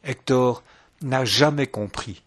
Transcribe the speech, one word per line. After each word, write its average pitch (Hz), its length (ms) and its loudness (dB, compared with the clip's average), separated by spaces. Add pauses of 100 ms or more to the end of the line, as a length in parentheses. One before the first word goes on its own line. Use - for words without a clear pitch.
Hector 127 600 0 (360)
n'a 131 240 -2
jamais 143 440 2
compris - 580 -10